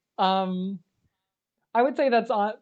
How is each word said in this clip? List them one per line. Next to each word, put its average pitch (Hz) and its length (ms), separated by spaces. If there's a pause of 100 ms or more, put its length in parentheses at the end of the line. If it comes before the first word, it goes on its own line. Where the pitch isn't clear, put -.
(180)
Um, 190 640 (960)
I 240 80
would 269 120
say 285 140
that's, 233 220
uh, 214 300